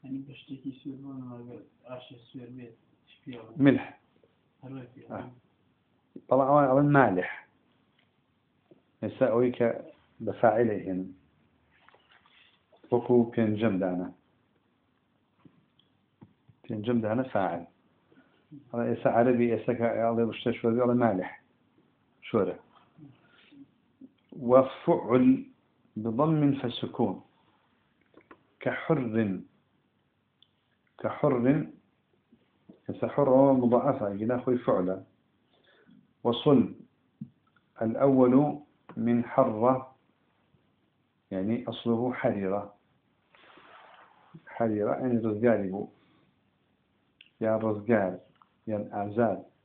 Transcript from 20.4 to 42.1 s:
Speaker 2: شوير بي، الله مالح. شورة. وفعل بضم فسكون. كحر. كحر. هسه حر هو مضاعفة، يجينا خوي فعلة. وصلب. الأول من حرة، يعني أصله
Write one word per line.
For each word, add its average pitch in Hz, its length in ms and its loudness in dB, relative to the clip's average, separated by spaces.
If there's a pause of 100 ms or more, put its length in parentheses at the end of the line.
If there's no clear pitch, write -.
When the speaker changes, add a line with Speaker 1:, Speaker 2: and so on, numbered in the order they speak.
Speaker 2:
شوير 117 200 -2
بي، 120 100 0
الله 123 100 2
مالح. 113 500 0 (760)
شورة. 92 380 -2 (1800)
وفعل 131 1080 4 (500)
بضم 143 580 2
فسكون. - 680 -4 (1400)
كحر. 113 840 -2 (1600)
كحر. 131 680 0 (1200)
هسه - 180 -6
حر 143 220 0
هو 135 240 6
مضاعفة، 123 560 2
يجينا 110 280 -4
خوي 123 200 -2
فعلة. 95 460 -2 (1200)
وصلب. 120 520 2 (1080)
الأول 131 800 4 (380)
من 117 280 0
حرة، 123 720 0 (1400)
يعني 101 380 -4
أصله 120 440 -2